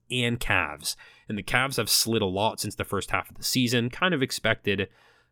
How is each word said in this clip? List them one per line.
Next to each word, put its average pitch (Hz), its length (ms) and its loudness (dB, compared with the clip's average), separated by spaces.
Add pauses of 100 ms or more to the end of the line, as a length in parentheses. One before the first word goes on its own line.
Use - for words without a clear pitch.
(100)
and 120 300 0
Cavs. 78 560 0 (320)
And 107 100 -4
the 95 60 -8
Cavs 131 320 2
have 110 120 0
slid 113 340 4
a 101 40 2
lot 101 320 2
since 107 160 -4
the 101 100 -4
first - 280 -4
half 90 180 -8
of - 60 -18
the - 80 -10
season, 123 440 2
kind 180 240 0
of 147 80 0
expected. 104 680 0 (440)